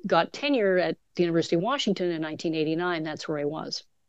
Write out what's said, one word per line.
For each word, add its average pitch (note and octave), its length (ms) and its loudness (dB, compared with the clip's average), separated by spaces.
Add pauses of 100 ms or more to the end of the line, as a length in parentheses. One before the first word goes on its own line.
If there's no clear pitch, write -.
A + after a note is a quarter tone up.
got E3+ 280 2
tenure A3 440 2
at E3 200 0 (180)
the F3+ 80 2
University E3 320 2
of E3+ 60 2
Washington F#3+ 500 0
in D#3+ 100 -4
nineteen D#3 320 -4
eighty-nine, D#3+ 500 0
that's D#3 260 -8
where D3+ 100 -2
I D3 60 -2
was. D#3 400 -6 (240)